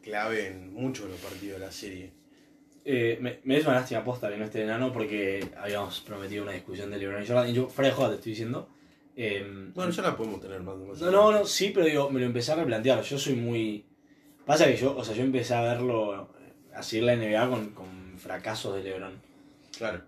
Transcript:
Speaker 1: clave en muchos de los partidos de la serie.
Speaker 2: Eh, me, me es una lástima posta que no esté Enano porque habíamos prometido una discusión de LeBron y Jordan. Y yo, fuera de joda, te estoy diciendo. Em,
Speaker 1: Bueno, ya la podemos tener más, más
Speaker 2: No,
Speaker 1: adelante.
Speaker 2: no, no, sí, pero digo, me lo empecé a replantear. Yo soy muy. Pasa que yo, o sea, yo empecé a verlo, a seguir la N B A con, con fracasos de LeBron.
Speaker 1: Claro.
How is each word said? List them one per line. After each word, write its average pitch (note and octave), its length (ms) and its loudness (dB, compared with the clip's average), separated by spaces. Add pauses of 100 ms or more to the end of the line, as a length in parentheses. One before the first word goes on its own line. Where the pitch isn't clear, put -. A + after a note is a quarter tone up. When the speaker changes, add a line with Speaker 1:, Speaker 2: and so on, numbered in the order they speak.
Speaker 1:
clave G#2+ 440 -2
en F#2+ 260 -12
muchos A2+ 320 -4
de F#2 60 -10
los F2+ 100 -10
partidos F#2+ 380 -10
de F#2+ 60 -8
la F#2+ 60 -12
serie. F#2 400 -12 (720)
Speaker 2:
Eh, A#2 360 2
me, A#2+ 220 -6
me C3 140 4
es D#3 80 4
una C3 100 6
lástima B2 280 0
posta A#2+ 260 -4
que G#2 80 -6
no G#2+ 80 -4
esté G#2+ 180 -4
Enano A#2 280 0
porque G2+ 540 -2 (120)
habíamos G2+ 440 -4
prometido G2+ 420 -8
una G2+ 100 -8
discusión G2 380 -10
de G2+ 60 -8
LeBron G2 260 -4
y G#2+ 40 -8
Jordan. B2 220 4
Y A#2+ 40 0
yo, B2+ 160 2
fuera C3+ 200 2
de B2 60 0
joda, A2+ 140 2
te G#2 60 0
estoy A2+ 180 -8
diciendo. A2+ 360 -6 (460)
Em, G2 580 -6
Speaker 1:
Bueno, F3+ 180 -2
ya F3 100 -4
la D#3+ 160 0
podemos G#2+ 240 -4
tener F#2+ 200 -10
más, F#2+ 160 -8
más F#2+ 100 -12
Speaker 2:
No, G2+ 60 -12 (140)
Speaker 1:
adelante. F#3 100 4
Speaker 2:
no, G#3+ 140 10
no, G#3 140 4
sí, G3+ 280 0
pero F3+ 120 6
digo, C#3+ 240 4
me C3+ 100 0
lo B2 60 2
empecé A#2+ 260 0
a D#3 40 4
replantear. A#2+ 480 4
Yo C#3+ 140 -4
soy C#3 180 0
muy. A2+ 500 -2 (600)
Pasa D#3 200 8
que C3 120 8
yo, C3+ 200 2
o A#2+ 60 -4
sea, A2+ 120 -4
yo B2 80 2
empecé B2+ 300 2
a A#2+ 80 4
verlo, A2+ 680 0 (440)
a - 100 -12
seguir A2+ 220 0
la B2 80 6
N A2+ 140 2
B G#2+ 100 4
A B2 120 4
con, G#2+ 220 -2
con F#2 460 -16
fracasos G2 580 -6
de F#2+ 80 -4
LeBron. F#2+ 300 -8 (640)
Speaker 1:
Claro. G2 300 -6